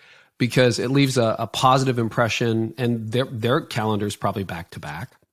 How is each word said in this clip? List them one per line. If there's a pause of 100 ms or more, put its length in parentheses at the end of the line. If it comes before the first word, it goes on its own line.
(380)
because
it
leaves
a,
a
positive
impression
and
their,
their
calendar's
probably
back
to
back. (220)